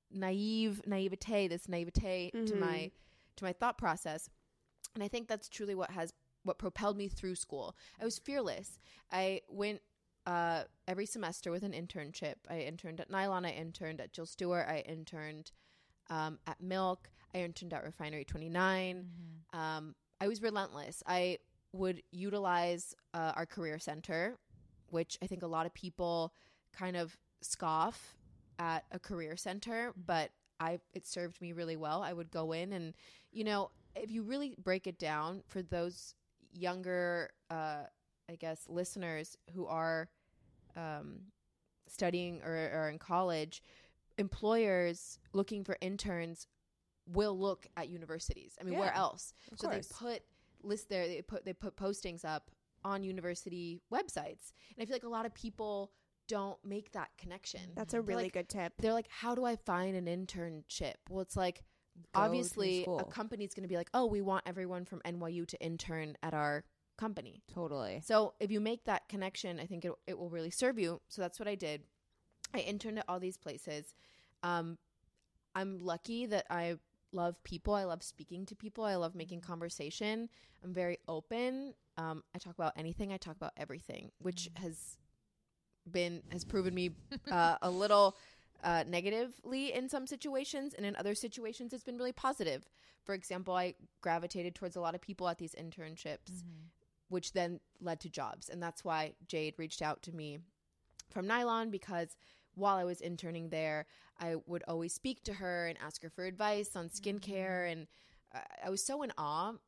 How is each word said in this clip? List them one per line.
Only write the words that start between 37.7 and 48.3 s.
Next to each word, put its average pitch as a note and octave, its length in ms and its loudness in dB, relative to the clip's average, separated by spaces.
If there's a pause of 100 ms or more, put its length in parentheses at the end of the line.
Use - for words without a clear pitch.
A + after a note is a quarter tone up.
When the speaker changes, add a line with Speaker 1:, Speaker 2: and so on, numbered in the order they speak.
Speaker 2:
I E3+ 80 -8
guess, D#3+ 300 -4
listeners E3+ 720 -2 (180)
who F#3 100 -2
are, E3 440 2 (680)
um, D3+ 460 -6 (640)
studying F3 560 0
or, E3 100 -2
or D#3+ 360 2
in D#3 100 -6
college, E3+ 640 2 (540)
employers G3 1040 4 (140)
looking G3 300 2
for F#3 180 -2
interns F3 680 -2 (600)
will G3 300 4
look F#3+ 300 2 (100)
at D#3 120 -2
universities. E3 720 -6